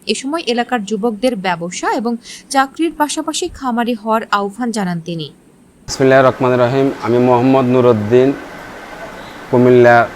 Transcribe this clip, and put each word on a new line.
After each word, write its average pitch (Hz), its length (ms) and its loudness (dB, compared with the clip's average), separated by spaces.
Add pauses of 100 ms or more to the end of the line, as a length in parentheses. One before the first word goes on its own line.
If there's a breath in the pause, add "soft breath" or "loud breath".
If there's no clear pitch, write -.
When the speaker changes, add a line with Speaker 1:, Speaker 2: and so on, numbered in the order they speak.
Speaker 1:
এ 220 80 0
সময় 302 320 -6
এলাকার 240 380 -2
যুবকদের 220 520 -2
ব্যবসা 180 560 -6
এবং 240 200 -4 (360 loud breath)
চাকরির 277 440 -2
পাশাপাশি 302 560 -6
খামারি 240 460 -4
হওয়ার 220 360 -2
আহ্বান 202 400 -4
জানান 185 300 -4
তিনি। 165 260 -10 (600)
Speaker 2:
বিসমিল্লাহির 131 420 4
রহমানির 123 360 0
রহিম। 135 240 2 (140)
আমি 117 160 2
মোহাম্মদ 127 460 4
নুরউদ্দিন, 123 640 4 (1200)
কুমিল্লা 123 460 6 (200)